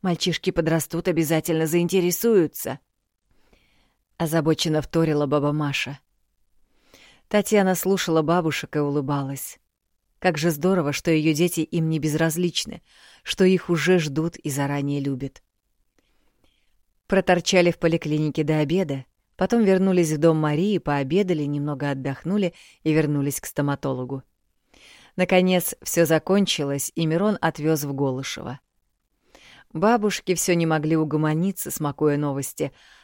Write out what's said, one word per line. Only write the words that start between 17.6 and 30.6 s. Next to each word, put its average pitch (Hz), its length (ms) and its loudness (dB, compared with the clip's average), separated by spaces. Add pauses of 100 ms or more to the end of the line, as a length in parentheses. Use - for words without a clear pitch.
в - 80 -4
поликлинике 156 640 0
до 156 160 0
обеда, 147 460 -2 (320)
потом 226 280 2
вернулись 185 460 4
в 156 80 0
дом 160 200 4
Марии, 156 400 0
пообедали, 151 680 -2
немного 143 460 -4
отдохнули 147 640 -4 (280)
и 156 100 0
вернулись 147 480 0
к - 60 -16
стоматологу. 135 800 -4 (880)
Наконец, 185 680 2
всё - 220 2
закончилось, 156 920 0
и 165 100 0
Мирон 185 340 0
отвёз 151 440 0
в 139 80 -6
Голышево. 135 680 -6 (1120)
Бабушки 208 640 0
всё 175 200 0
не 170 120 2